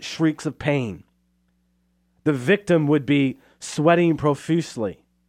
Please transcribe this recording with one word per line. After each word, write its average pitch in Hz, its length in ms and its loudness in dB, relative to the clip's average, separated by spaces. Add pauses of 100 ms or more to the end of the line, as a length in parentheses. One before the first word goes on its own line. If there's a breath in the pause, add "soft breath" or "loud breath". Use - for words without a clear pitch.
shrieks 156 420 -2
of 147 140 -6
pain. 127 460 -4 (1200)
The 151 100 2
victim 165 520 2
would 143 200 2
be 139 320 0 (200 soft breath)
sweating 170 580 2
profusely 139 880 -4 (240)